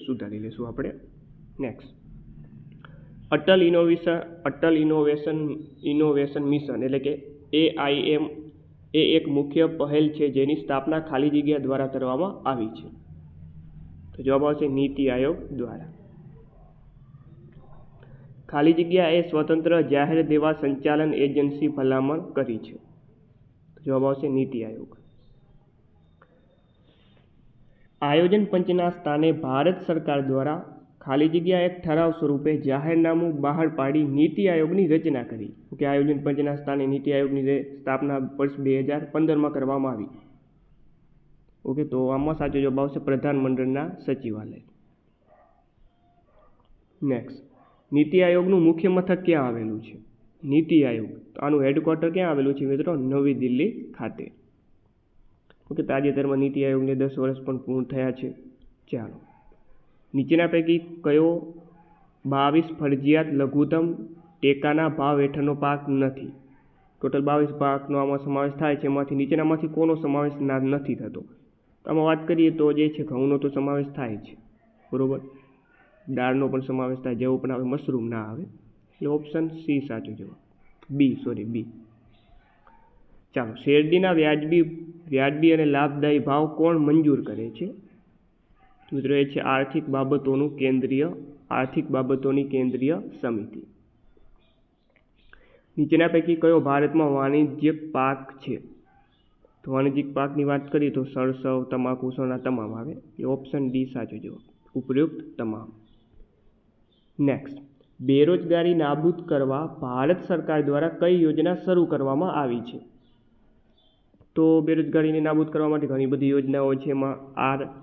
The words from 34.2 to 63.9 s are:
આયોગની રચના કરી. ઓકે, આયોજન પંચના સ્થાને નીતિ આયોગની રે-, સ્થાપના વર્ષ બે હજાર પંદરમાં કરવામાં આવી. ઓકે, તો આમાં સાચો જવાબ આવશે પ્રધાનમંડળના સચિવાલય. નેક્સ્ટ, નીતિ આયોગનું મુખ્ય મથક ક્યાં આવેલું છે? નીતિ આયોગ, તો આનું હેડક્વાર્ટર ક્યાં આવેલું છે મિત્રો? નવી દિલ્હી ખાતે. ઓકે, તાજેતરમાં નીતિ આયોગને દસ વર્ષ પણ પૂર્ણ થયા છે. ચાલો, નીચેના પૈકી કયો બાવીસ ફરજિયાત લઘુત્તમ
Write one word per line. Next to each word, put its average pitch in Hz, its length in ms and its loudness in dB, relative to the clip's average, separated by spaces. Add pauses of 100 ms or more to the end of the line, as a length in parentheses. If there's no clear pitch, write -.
આયોગની 170 400 2
રચના 151 360 2
કરી. 107 300 -12 (200)
ઓકે, 143 120 -2
આયોજન 143 380 2
પંચના 143 320 -2
સ્થાને 143 300 -4
નીતિ 139 280 -2
આયોગની 139 280 0
રે-, 135 220 0
સ્થાપના 139 540 -4
વર્ષ 139 420 -4
બે 135 220 2
હજાર 143 300 -2
પંદરમાં 156 400 2
કરવામાં 135 420 -2
આવી. 107 140 -8 (1600)
ઓકે, 135 180 -2
તો 131 240 -2
આમાં 143 300 -2
સાચો 139 220 -2
જવાબ 135 200 0
આવશે 139 200 -2
પ્રધાનમંડળના 135 920 0 (160)
સચિવાલય. 107 520 -6 (2500)
નેક્સ્ટ, 127 400 -6 (500)
નીતિ 151 300 4
આયોગનું 180 400 4
મુખ્ય 165 260 4
મથક 180 340 0
ક્યાં 151 240 2
આવેલું 110 340 -4
છે? 107 160 -18 (460)
નીતિ 156 400 4
આયોગ, 113 240 -2
તો - 340 -16
આનું 147 220 2
હેડક્વાર્ટર 160 460 0
ક્યાં 180 200 0
આવેલું 139 240 2
છે 139 120 -4
મિત્રો? 143 300 -2
નવી 139 380 0
દિલ્હી 127 640 -2
ખાતે. 104 340 -10 (1400)
ઓકે, - 120 -4
તાજેતરમાં 139 540 0
નીતિ 139 280 0
આયોગને 135 300 0
દસ 135 220 -2
વર્ષ 131 240 -2
પણ 131 160 -6
પૂર્ણ 131 260 -4
થયા 131 280 -4
છે. 127 200 -8 (600)
ચાલો, 107 280 -8 (960)
નીચેના 160 320 4
પૈકી 170 300 2 (260)
કયો 160 500 4 (720)
બાવીસ 139 380 4 (160)
ફરજિયાત 143 480 2
લઘુત્તમ 147 640 0 (480)